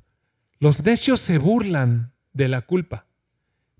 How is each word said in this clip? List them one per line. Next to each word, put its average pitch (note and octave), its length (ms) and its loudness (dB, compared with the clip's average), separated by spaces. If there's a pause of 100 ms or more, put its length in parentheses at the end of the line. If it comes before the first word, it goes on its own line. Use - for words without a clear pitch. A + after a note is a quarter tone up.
(600)
"Los D3 240 2
necios A#3 380 2
se E3+ 160 0
burlan C#3+ 760 0 (220)
de C3+ 160 -2
la B2+ 100 -2
culpa, F3 460 -6 (760)